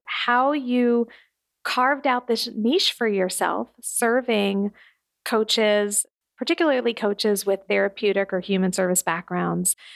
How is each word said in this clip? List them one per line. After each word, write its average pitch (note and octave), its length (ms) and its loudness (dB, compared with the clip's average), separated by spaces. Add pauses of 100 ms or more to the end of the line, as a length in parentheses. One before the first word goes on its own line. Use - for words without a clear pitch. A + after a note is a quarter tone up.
how B3+ 480 0
you B3 560 2 (560)
carved C4+ 420 0
out B3 220 0
this A#3 260 -2
niche B3 380 2
for - 160 -2
yourself, F#3+ 640 -2 (120)
serving G#3 920 0 (500)
coaches, G#3+ 800 0 (320)
particularly B3+ 560 0
coaches G#3 520 0
with G3 240 -2
therapeutic G3 640 0
or F#3 80 -2
human F#3 320 0
service F#3 300 0
backgrounds, F3 720 -2 (180)